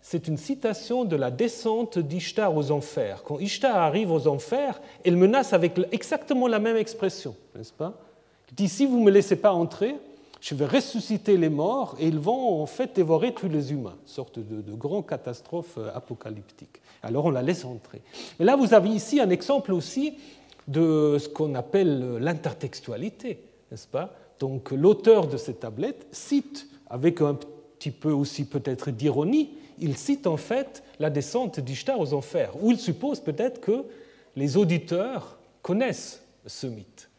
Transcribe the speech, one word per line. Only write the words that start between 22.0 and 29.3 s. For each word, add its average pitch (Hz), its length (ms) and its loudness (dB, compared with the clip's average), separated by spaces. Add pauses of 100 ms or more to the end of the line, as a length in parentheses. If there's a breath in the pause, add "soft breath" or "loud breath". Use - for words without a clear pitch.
euh, 120 160 -4
l'intertextualité, 147 1200 -6 (320 soft breath)
n'est-ce - 160 -16
pas ? 170 260 -8 (260 loud breath)
Donc 135 320 -6
l'auteur 170 560 6
de 135 100 -4
cette - 240 -8
tablette 127 500 -8
cite, - 560 -4 (220 loud breath)
avec 151 320 0
un 147 140 2 (440)
petit 147 120 -8
peu 156 200 -4
aussi 143 320 -2
peut-être 131 480 -6
d'ironie, 151 600 0 (280 loud breath)